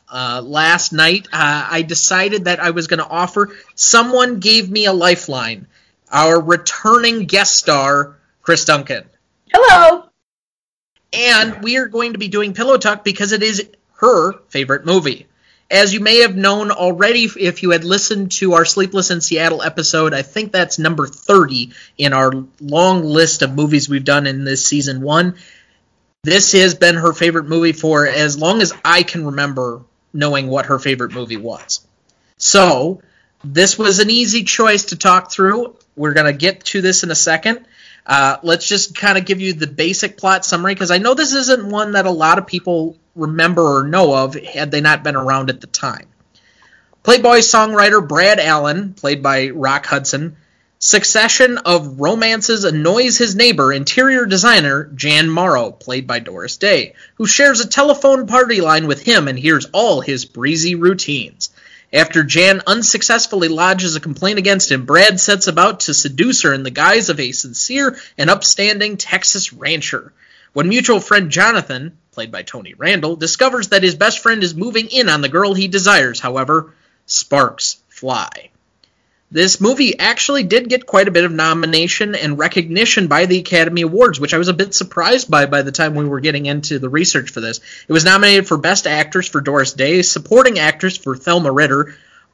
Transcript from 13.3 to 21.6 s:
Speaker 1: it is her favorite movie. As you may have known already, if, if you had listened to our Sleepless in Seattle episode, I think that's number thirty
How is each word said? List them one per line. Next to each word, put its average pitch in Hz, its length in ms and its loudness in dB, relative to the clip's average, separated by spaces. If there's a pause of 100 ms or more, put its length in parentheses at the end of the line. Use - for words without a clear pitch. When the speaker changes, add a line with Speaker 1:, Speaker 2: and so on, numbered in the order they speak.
Speaker 1:
it 214 140 0
is 214 200 -4 (340)
her 196 500 2
favorite 139 380 -4
movie. 160 420 -2 (440)
As 196 220 4
you 214 60 -4
may 220 220 4
have 214 120 0
known 202 380 0
already, 196 500 0
if, 220 140 -4
if 175 260 -4
you 180 80 0
had 165 140 2
listened 196 480 -4
to 185 220 0
our 165 100 6
Sleepless 190 480 -2
in 175 80 -4
Seattle 160 420 -2
episode, 160 500 -2
I 139 100 -4
think 214 280 -10
that's 175 300 -2
number 156 260 -2
thirty 131 640 0 (260)